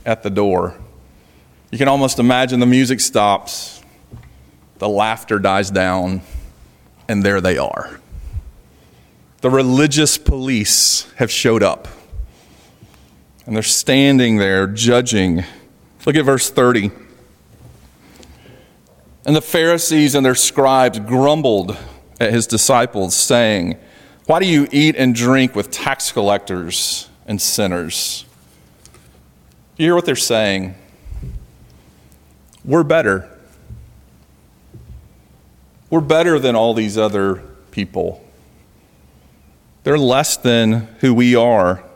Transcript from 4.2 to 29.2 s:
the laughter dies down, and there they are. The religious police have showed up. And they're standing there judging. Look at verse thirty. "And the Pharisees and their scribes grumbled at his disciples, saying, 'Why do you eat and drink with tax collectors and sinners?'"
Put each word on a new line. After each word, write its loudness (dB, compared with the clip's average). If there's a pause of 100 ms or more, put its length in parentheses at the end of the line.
the -4
laughter -2
dies 0
down, -2 (880)
and 0
there 0
they 0
are. -8 (1400)
The -2
religious 2
police -2
have 0
showed 0
up. -2 (1600)
And -8
they're -4
standing 2
there 2
judging. 0 (600)
Look 0
at 0
verse 0
thirty. 2 (2250)
"And 0
the -2
Pharisees 0
and 2
their 2
scribes 2
grumbled 0 (420)
at 0
his 0
disciples, 0
saying, 0 (480)
'Why 2
do 0
you 2
eat 2
and 2
drink 2
with -4
tax -6
collectors -4 (180)
and -8
sinners?'" -4 (1500)